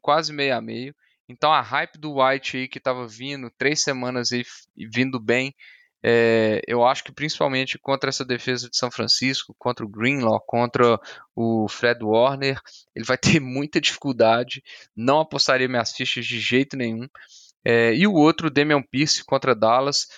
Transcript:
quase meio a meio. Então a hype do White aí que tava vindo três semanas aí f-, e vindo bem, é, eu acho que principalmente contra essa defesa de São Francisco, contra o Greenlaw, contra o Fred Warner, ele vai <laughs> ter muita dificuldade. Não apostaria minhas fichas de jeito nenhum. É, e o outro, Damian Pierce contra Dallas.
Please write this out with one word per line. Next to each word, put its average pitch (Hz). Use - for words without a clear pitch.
quase 151
meio 139
a 117
meio. 117
Então 139
a 139
hype 139
do 147
White 135
aí 131
que -
tava 127
vindo 127
três 147
semanas 127
aí 123
f-, -
e 101
vindo 127
bem, 120
é, 113
eu 120
acho 131
que -
principalmente 135
contra 135
essa 135
defesa 123
de -
São 123
Francisco, 127
contra 120
o -
Greenlaw, 113
contra 120
o 113
Fred 120
Warner, 135
ele -
vai 127
<laughs> -
ter -
muita 139
dificuldade. 123
Não 127
apostaria 139
minhas 123
fichas 123
de 117
jeito 131
nenhum. 117
É, 117
e 170
o 214
outro, 160
Damian 143
Pierce -
contra 135
Dallas. 120